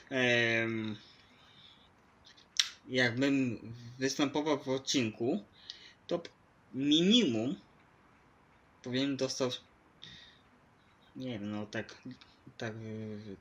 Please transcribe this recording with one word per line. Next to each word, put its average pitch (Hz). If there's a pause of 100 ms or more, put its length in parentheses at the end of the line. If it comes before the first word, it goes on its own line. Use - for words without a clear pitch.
em, 117 (1900)
jakbym 127 (400)
występował 143
w 131
odcinku, 131 (640)
to 175
p-, - (440)
minimum 147 (1300)
powinien 131
dostać, 127 (1500)
nie 127
wiem, 104
no 104
tak... 107 (640)
Tak, 110
y, 107